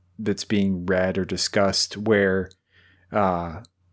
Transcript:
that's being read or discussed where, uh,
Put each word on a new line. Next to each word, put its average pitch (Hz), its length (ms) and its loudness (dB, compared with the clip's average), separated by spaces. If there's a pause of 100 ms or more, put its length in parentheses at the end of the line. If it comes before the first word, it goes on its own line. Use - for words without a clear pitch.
(180)
that's 107 260 -4
being 98 400 0
read 92 320 0
or 95 80 -2
discussed 95 720 -2
where, 101 540 2 (600)
uh, 90 480 0 (320)